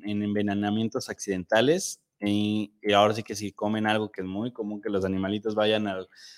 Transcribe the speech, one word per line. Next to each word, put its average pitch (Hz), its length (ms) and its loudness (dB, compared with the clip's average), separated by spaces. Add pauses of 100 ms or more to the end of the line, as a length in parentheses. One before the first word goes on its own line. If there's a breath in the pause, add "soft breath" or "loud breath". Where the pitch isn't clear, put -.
en 104 160 -2
envenenamientos 104 880 -2
accidentales. 110 920 0 (180)
Y, 104 520 0 (120)
y 104 100 2
ahora 107 220 6
sí 110 80 -6
que 107 120 -10
si 101 160 -8
comen 107 360 -2
algo 107 240 0
que 95 100 -10
es 92 60 -6
muy 107 260 -6
común 104 300 -8
que 107 80 -4
los 95 120 0
animalitos 98 520 -2
vayan 107 320 2
a, 92 180 -6 (320 loud breath)